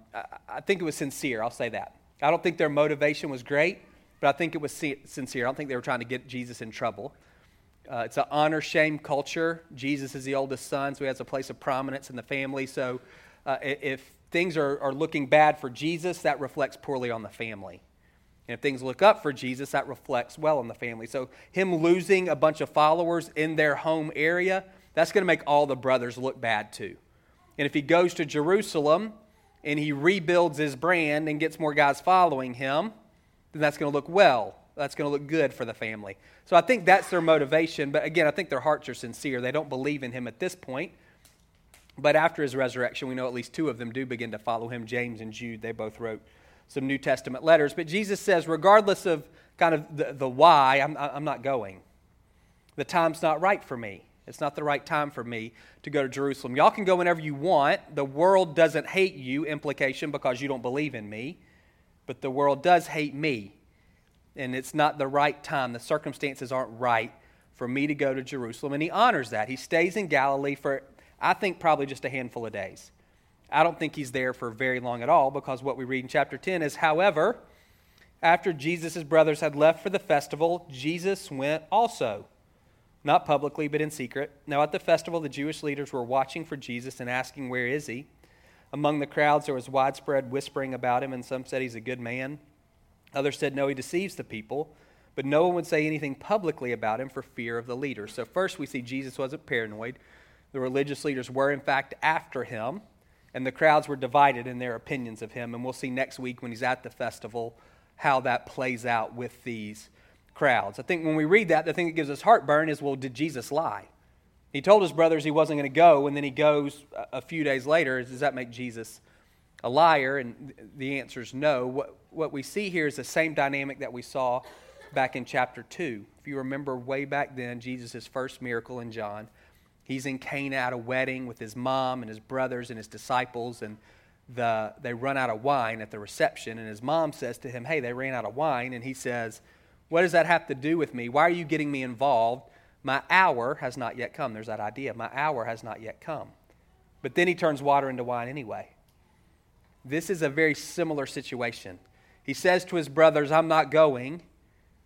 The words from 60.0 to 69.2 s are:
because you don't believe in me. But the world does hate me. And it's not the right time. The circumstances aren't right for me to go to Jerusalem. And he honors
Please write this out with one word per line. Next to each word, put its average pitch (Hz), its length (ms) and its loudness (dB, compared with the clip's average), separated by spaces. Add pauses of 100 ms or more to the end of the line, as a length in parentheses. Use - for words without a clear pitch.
because 131 300 -2
you 139 80 -4
don't 131 120 -4
believe 131 320 -4
in 107 160 -10
me. 117 300 -10 (680)
But 127 140 -12
the 139 100 -4
world 135 340 2
does 175 240 6
hate 151 280 -4
me. 135 400 -4 (800)
And 127 180 -8
it's 131 200 -8
not 151 240 2
the 139 100 0
right 143 340 2
time. 131 300 -4
The 120 80 -10
circumstances 139 720 -4
aren't 123 260 -4
right 117 360 2 (420)
for 123 140 -6
me 139 180 0
to 147 80 0
go 139 180 0
to 131 80 -4
Jerusalem. 131 520 -8
And 147 100 -2
he 170 80 -4
honors 185 380 2